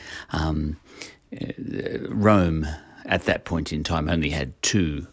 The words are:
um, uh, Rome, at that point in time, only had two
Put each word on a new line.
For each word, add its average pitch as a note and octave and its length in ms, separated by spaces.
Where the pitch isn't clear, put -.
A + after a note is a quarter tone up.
um, D#2 460
uh, - 760
Rome, F2+ 580
at - 200
that - 200
point E2 260
in D#2 120
time, D#2 260
only D#2+ 220
had C#2+ 300
two D#2 520